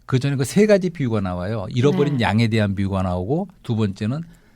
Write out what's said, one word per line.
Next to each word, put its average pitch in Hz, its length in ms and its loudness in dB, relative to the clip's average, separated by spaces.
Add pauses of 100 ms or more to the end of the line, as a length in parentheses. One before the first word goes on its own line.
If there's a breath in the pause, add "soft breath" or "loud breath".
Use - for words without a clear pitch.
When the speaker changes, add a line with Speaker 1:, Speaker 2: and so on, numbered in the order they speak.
Speaker 1:
그 127 160 0
전에 139 160 -2
그 131 80 -2
세 202 220 2
가지 185 240 4
비유가 113 300 -2
나와요. 92 500 -4
잃어버린 143 480 2
Speaker 2:
네. 113 60 2
Speaker 1:
양에 107 220 4
대한 104 300 0
비유가 95 260 -2
나오고, 95 460 -2 (160)
두 120 100 -4
번째는 107 460 -2 (360 soft breath)